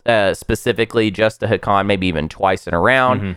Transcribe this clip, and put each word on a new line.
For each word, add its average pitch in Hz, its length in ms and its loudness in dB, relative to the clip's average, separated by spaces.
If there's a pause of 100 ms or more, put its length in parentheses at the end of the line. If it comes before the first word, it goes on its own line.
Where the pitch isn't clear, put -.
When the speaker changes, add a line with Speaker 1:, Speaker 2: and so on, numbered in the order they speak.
Speaker 1:
uh, 104 280 2
specifically 113 760 -2
just 107 300 0
to 104 80 -4
Hakan, 101 380 0
maybe 98 220 0
even 78 200 -2
twice 95 400 -2
in 82 60 -6
a 85 60 2
round, 127 420 2
Speaker 2:
Mm-hmm. 95 160 -6